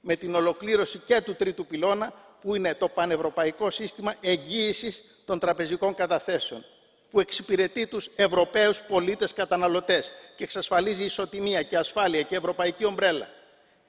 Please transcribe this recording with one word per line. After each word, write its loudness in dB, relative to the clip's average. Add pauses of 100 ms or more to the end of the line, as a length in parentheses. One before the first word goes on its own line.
με 0
την -4
ολοκλήρωση 2
και 4
του -8
τρίτου -2
πυλώνα, 0 (280)
που -4
είναι 0
το 0
πανευρωπαϊκό 0
σύστημα -6
εγγύησης -2 (200)
των -4
τραπεζικών 0
καταθέσεων, -2 (460)
που 4
εξυπηρετεί 0
τους -8
Ευρωπαίους 4
πολίτες 0
καταναλωτές 0 (240)
και -8
εξασφαλίζει -2
ισοτιμία -2
και -2
ασφάλεια 0
και -2
ευρωπαϊκή -2
ομπρέλα. 0 (600)